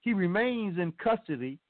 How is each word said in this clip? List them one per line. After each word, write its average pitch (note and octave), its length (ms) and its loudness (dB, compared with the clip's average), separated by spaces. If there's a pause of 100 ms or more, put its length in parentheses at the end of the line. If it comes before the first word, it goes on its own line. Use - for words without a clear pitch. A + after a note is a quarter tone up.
He A#3+ 120 0
remains G3+ 640 0
in E3+ 140 0
custody D3 640 -2 (120)